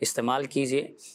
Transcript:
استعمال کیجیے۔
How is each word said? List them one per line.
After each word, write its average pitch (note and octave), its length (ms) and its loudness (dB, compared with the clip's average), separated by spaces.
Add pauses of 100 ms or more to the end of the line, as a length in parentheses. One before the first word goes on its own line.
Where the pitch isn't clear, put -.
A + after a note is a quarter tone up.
استعمال B2+ 440 0
کیجیے۔ C#3 440 0 (260)